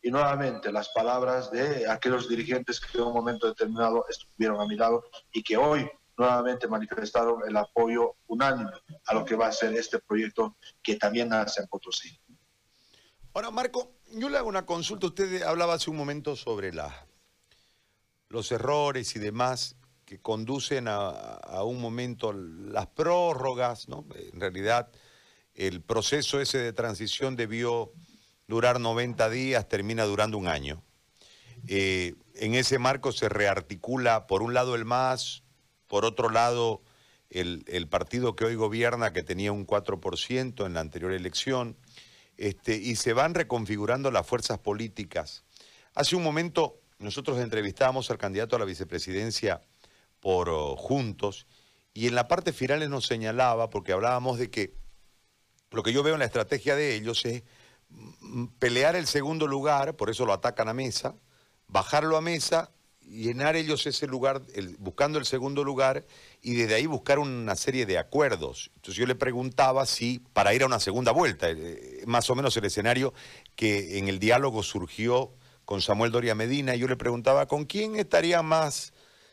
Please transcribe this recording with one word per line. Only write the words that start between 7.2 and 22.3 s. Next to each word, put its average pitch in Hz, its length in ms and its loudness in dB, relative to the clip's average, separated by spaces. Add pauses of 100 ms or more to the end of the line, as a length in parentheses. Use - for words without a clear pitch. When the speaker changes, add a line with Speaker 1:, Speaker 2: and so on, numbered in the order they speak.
Speaker 1:
el 107 80 0
apoyo 117 580 2 (140)
unánime 120 420 0 (360)
a 110 80 2
lo 107 100 0
que 113 100 0
va 113 140 4
a 113 40 0
ser 110 220 0
este 117 240 -2
proyecto 110 580 -2 (260)
que 104 140 0
también 113 340 0
nace 104 320 0
en 98 60 -6
Potosí. - 480 -10 (1160)
Speaker 2:
Ahora, 208 160 -6
Marco, 247 460 -4 (160)
yo 226 160 -4
le 285 100 2
hago 240 100 0
una 190 160 -2
consulta. 180 440 -4
Usted 185 340 -2
hablaba 170 320 2
hace 160 160 -4
un 156 60 -4
momento 147 400 -4
sobre 101 360 -4
la, 73 340 -10 (1200)
los 110 240 -6
errores 131 640 0
y - 20 -6
demás 120 580 -2 (300)
que 98 160 -20
conducen 120 680 -2
a, 104 80 0
a 80 680 -6
un 123 180 -4
momento 117 500 -4